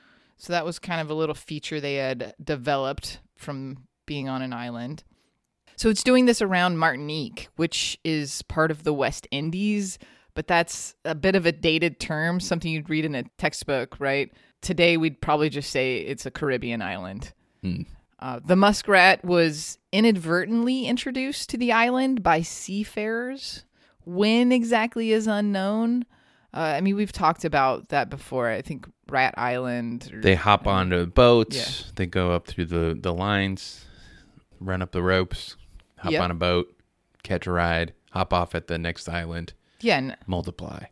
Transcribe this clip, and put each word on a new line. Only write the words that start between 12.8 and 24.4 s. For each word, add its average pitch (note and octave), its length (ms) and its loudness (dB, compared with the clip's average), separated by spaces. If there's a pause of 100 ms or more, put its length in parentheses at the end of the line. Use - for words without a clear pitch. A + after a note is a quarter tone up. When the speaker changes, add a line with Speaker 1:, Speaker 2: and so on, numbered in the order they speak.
Speaker 1:
read D#3 160 0
in D3+ 100 -2
a A#2+ 100 -4 (120)
textbook, C#3 640 -2
right? C#3 340 -2 (300)
Today, E3+ 340 4
we'd D#3+ 240 0
probably D3+ 300 2
just C#3 200 -8
say C3 280 0
it's - 260 -8
a - 60 -10
Caribbean A#2+ 500 -4
island. F#2+ 540 -8 (280)
Speaker 2:
Mm. F2+ 220 -4 (340)
Speaker 1:
Uh, B2+ 240 -10
the E3+ 140 4
muskrat G3 680 6
was E3 540 0 (160)
inadvertently A3 960 2
introduced C4 640 -4
to B3 80 -4
the A#3+ 140 0
island B3 500 2
by E3 180 4
seafarers. A3 1200 -8 (420)
When A3 460 4